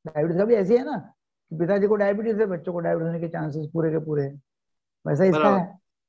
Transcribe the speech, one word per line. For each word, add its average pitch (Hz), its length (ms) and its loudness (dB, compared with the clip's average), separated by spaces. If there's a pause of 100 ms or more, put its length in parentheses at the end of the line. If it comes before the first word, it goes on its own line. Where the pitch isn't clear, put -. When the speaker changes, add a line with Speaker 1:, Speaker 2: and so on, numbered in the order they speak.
Speaker 1:
डायबिटीज 160 300 0
का 202 80 2
भी 233 100 4
ऐसे 202 220 4
है 262 80 -6
ना 285 120 -4 (520)
कि 165 100 -10
पिताजी 196 280 2
को 208 80 2
डायबिटीज 202 440 0
है, 220 60 2
बच्चों 180 280 -4
को 175 60 -6
डायबिटीज 170 280 -2
होने 170 120 -4
के 165 80 -6
चांसेस 156 460 -6
पूरे 160 160 0
के 156 160 -2
पूरे 147 180 -2
हैं, 139 180 -10 (680)
वैसा 151 160 2
इसका 180 160 4
Speaker 2:
बराबर। 196 180 4
Speaker 1:
है। - 240 -6 (280)